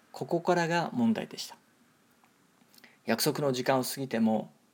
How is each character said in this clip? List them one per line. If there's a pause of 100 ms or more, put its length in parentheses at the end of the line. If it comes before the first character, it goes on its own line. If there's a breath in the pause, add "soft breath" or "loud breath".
(100)
こ
こ
か
ら
が
問
題
で
し
た。 (1500 loud breath)
約
束
の
時
間
を
過
ぎ
て
も (240)